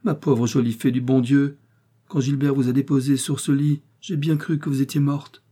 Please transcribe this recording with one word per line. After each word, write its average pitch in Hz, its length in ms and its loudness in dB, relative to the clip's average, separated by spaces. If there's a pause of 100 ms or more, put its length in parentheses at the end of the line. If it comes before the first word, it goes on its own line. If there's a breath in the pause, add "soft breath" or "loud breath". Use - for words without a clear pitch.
Ma 190 100 0
pauvre 123 320 0
jolie 120 260 0
fée 127 200 -2
du 127 80 -2
bon 131 200 2
Dieu, 139 380 2 (500)
quand 151 120 -2
Gilbert 139 340 0
vous 135 140 0
a 123 40 0
déposée 139 440 2
sur 135 240 -4
ce - 120 -2
lit, 143 300 2 (180)
j'ai - 160 -8
bien 151 200 0
cru 151 220 -2
que 151 100 -6
vous 135 140 0
étiez 139 180 -2
morte. 143 520 -4